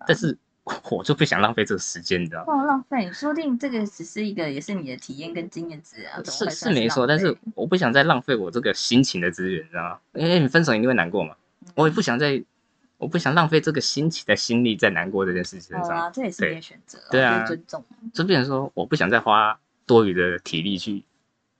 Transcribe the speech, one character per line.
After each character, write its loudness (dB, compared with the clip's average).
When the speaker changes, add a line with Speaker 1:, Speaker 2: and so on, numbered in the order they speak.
Speaker 1:
但， 0
但 4
是 -2
我 -2
就 2
不 2
想 2
浪 4
费 2
这 -2
个 -2
时 -8
间， 0
你 0
知 -8
道 -8
吗？ -12
Speaker 2:
不 0
能 0
浪 0
费， -4
说 -6
不 -2
定 -2
这 -6
个 -2
只 -12
是 -8
一 -4
个， -4
也 -6
是 -8
你 -6
的 -10
体 -14
验 -10
跟 -8
经 -10
验 -14
值 -20
啊， -14
Speaker 1:
是， -12
Speaker 2:
怎 -10
么 -8
会 -2
算 -
是 -10
浪 0
费？ -
Speaker 1:
是， -
是 2
没 2
错， 2
但 4
是 2
我 -4
不 0
想 2
再 6
浪 4
费 0
我 -2
这 -4
个 2
心 4
情 -2
的 2
资 -4
源， -6
你 -18
知 -14
道 -6
吗？ -8
因 -2
为 6
你 4
分 4
手 4
一 2
定 4
会 4
难 2
过 0
嘛。 -8
Speaker 2:
嗯。 -20
Speaker 1:
我 4
也 4
不 0
想 0
再， 0
我 -8
不 -2
想 0
浪 4
费 4
这 0
个 -2
心 -2
情 -6
的 2
心 0
力 2
在 2
难 0
过 0
这 -2
件 -2
事 -12
情 -12
上。 -4
Speaker 2:
好 -4
啊， -8
这 -6
也 -4
是 -4
你 -4
的 -12
选 -20
择 -20
啊， -20
Speaker 1:
对。 4
对 4
啊。 2
Speaker 2:
就 -
是 -2
尊 -8
重。 -12
Speaker 1:
就 -2
变 4
成 0
说， -2
我 -4
不 0
想 0
再 4
花 2
多 6
余 0
的 0
体 -6
力 -4
去 -8